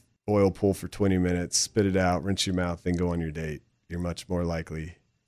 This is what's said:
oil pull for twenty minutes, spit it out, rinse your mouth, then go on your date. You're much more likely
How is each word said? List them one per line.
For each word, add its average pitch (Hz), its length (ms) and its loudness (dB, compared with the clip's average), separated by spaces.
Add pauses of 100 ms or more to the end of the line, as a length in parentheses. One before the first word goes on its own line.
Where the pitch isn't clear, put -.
(300)
oil 101 220 4
pull 98 240 2
for 87 120 -8
twenty 95 300 2
minutes, 90 400 0
spit - 300 2
it 95 100 2
out, 90 260 2
rinse 95 220 0
your 92 100 0
mouth, 87 280 -2
then 90 100 0
go 87 160 0
on 85 100 -2
your 80 120 -4
date. 78 320 -8 (260)
You're 85 100 -6
much 87 300 -6
more 87 160 0
likely 80 500 -6 (320)